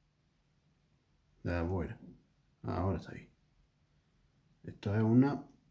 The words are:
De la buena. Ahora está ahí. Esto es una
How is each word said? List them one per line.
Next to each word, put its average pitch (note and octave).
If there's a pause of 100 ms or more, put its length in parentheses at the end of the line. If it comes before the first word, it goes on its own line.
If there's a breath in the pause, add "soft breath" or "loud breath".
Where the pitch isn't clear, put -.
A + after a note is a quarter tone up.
(1400)
De F2+
la F2
buena. F2 (640)
Ahora F#2
está -
ahí. - (1300)
Esto -
es A2+
una B2+ (260)